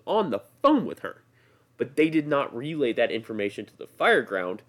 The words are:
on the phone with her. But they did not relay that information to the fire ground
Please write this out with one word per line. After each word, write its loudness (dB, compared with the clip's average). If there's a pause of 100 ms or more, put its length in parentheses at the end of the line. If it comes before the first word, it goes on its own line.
on 0
the -4 (180)
phone 4
with -8
her. -12 (540)
But -4
they 6
did 0
not -2
relay -2
that 0
information -6
to -20
the -14
fire 2
ground -4